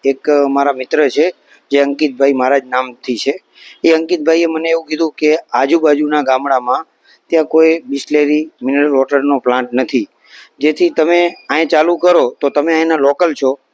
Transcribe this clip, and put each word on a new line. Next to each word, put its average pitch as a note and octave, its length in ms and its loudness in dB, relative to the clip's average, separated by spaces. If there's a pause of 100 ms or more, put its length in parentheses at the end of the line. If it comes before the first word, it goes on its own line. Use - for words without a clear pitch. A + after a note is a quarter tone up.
એક C3+ 240 -2 (180)
મારા C#3 260 0
મિત્ર C#3 360 -2
છે D#3+ 240 0 (380)
જે C#3 80 2
અંકિતભાઈ C#3 540 0
મહારાજ C3 340 0
નામથી B2+ 500 -6
છે, D3+ 260 -6 (400)
એ E3 80 4
અંકિતભાઈએ D#3+ 540 0
મને D#3+ 240 -4
એવું E3 160 -2
કીધું D#3 260 -4
કે D3+ 240 0
આજુબાજુના D3 840 0
ગામડામાં C3 640 -2 (420)
ત્યાં D#3+ 180 0
કોઈ D#3+ 320 2
Bisleri D3 760 -2 (120)
મિનરલ C#3+ 280 0
વોટરનો C#3 480 0
પ્લાન્ટ B2 340 -2
નથી, A#2+ 340 -2 (520)
જેથી D#3 300 0
તમે E3+ 460 0 (140)
અહીં D3+ 180 -2
ચાલુ E3 300 2
કરો D#3+ 440 2
તો C#3+ 80 0
તમે D3+ 240 -2
અહીંના D#3+ 220 0
લોકલ C#3+ 380 0
છો C#3 260 -2 (140)